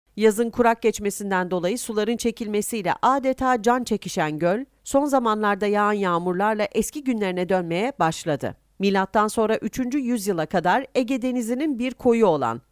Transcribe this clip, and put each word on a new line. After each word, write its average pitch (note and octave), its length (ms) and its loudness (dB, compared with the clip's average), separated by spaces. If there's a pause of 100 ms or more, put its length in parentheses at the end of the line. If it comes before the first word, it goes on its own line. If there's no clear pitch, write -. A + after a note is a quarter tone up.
(180)
Yazın A3 320 2
kurak A#3 320 2
geçmesinden G3 720 -2
dolayı F3+ 280 -2
suların G#3+ 380 -2
çekilmesiyle G#3 840 -2
adeta B3+ 600 2
can A#3+ 220 2
çekişen E3 560 -4
göl, F#3+ 260 0 (180)
son C#4 220 2
zamanlarda G#3+ 640 0
yağan G#3 260 2
yağmurlarla F#3+ 760 0
eski C4+ 320 -4
günlerine F#3+ 460 -2
dönmeye F#3 500 0
başladı. D#3+ 560 -2 (240)
Milattan G3 480 2
sonra A3 300 0
üçüncü B3 420 -4
yüzyıla G3+ 460 -2
kadar F3+ 400 0 (100)
Ege B3+ 260 0
Denizi'nin B3+ 580 -2
bir B3 140 -2
koyu A#3 320 4
olan, C3 360 2 (100)